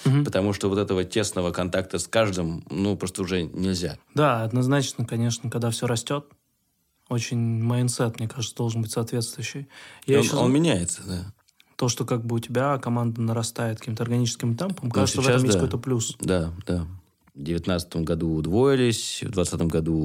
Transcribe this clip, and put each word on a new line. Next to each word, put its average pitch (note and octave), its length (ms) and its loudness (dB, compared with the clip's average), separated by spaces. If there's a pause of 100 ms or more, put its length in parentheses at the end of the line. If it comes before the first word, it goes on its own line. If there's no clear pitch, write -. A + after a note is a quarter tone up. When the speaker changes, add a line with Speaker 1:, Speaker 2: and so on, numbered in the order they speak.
Speaker 1:
Мгм. C#3+ 200 6
Speaker 2:
Потому G2 280 2
что G2 160 0
вот G2 100 2
этого F#2+ 240 2
тесного F2+ 480 0
контакта F2+ 480 -2
с - 80 -6
каждым, F2+ 640 0
ну, G2 280 0
просто F#2 260 -6
уже F2+ 200 0
нельзя. F2 540 -2 (180)
Speaker 1:
Да, C3 280 2
однозначно, B2+ 600 0
конечно, A#2 440 -2
когда A#2 220 -2
все A#2+ 160 -2
растет, C3 440 -4 (760)
очень A#2 540 -2
майндсет, A#2+ 560 0
мне A2+ 100 -4
кажется, - 260 -8
должен A#2 260 -2
быть A2 100 -4
соответствующий. A#2+ 760 -6 (400)
Я C3+ 120 6
Speaker 2:
Он, - 60 6
Speaker 1:
еще C#3+ 140 0
Speaker 2:
он B2 120 4
Speaker 1:
зн- - 20 4
Speaker 2:
меняется, C3+ 540 2
да. F#2 260 -8 (440)
Speaker 1:
То, B2 120 0
что, A#2+ 160 -2
как A#2+ 200 -2
бы, A#2 120 -2
у - 20 -2
тебя C3 380 0
команда A#2+ 440 0
нарастает A2+ 580 -2
каким-то A2+ 240 -6
органическим A#2+ 520 0
темпом, E3+ 340 -4
Speaker 2:
Ну, - 40 -4
Speaker 1:
кажется, C3+ 280 2
в - 40 4
Speaker 2:
сейчас B2+ 100 6
Speaker 1:
этом B2+ 100 6
есть A2+ 80 6
Speaker 2:
да. F#2 60 6
Speaker 1:
какой-то E2 180 0
плюс. A#2 440 -2
Speaker 2:
Да, E2+ 320 2 (140)
да. F2 200 -2 (480)
В C#2 80 -12
девятнадцатом E2+ 640 -2
году E2 300 0
удвоились, A#2 880 2
в G#2 80 -6
двадцатом E2+ 380 0
году D#2+ 360 2